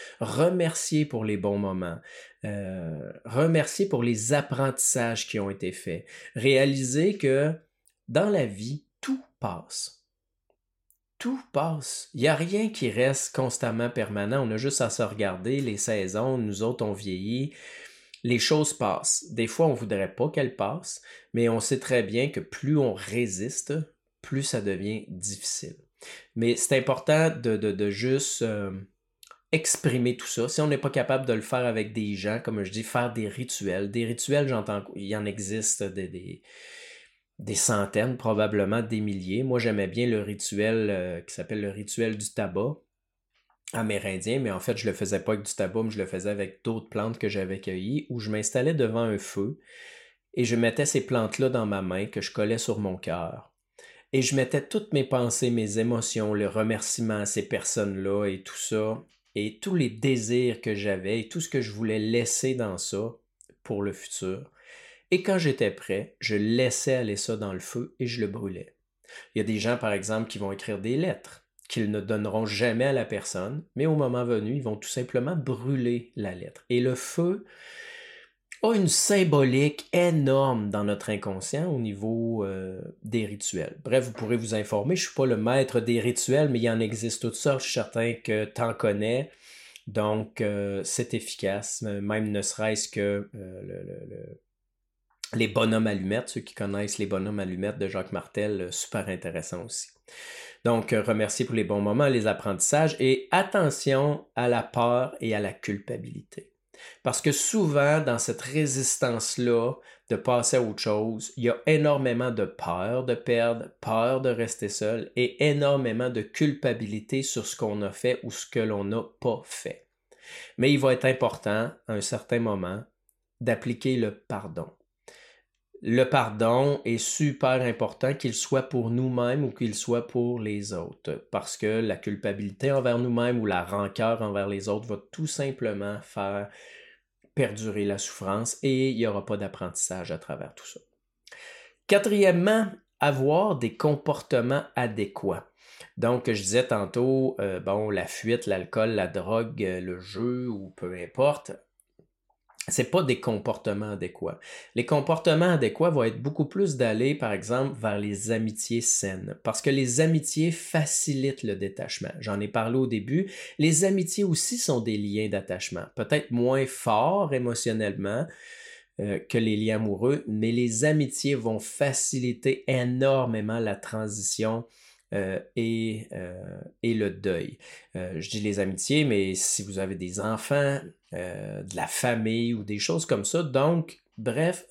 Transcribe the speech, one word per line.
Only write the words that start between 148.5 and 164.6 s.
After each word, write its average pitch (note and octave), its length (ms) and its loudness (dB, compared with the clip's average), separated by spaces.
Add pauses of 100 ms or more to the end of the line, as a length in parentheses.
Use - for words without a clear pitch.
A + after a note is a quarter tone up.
la G2 160 0
drogue, G2+ 560 -2
euh, F#2 180 0
le F2+ 200 -6
jeu A#2+ 480 -4
ou G2 220 -8
peu F2+ 260 -10
importe, C3 560 0 (1200)
c'est B2+ 200 0
pas F3+ 120 4
des C3 160 2
comportements G#2 760 -2
adéquats. F2 460 -8 (360)
Les A#2+ 100 0
comportements D#3+ 720 4
adéquats C#3+ 340 2
vont C#3+ 160 4
être A2+ 160 0
beaucoup D3 240 -2
plus E3+ 320 -2
d'aller, A#2+ 380 2
par A#2 180 -2
exemple, A#2+ 480 -2
vers G#2 180 0
les G#2 320 -4
amitiés A2+ 520 0
saines. G2 600 -2
Parce - 200 -2
que D3 80 4
les C3+ 320 2
amitiés D#3+ 480 4
facilitent C#3 920 0
le G#2 120 0
détachement. - 540 -6 (100)
J'en G#2 200 -2
ai G2+ 80 -2
parlé A2+ 280 0
au C3 100 2
début. B2 460 -2 (260)
Les D#3 280 4
amitiés F#3+ 380 2
aussi F#3+ 340 0
sont C3 240 0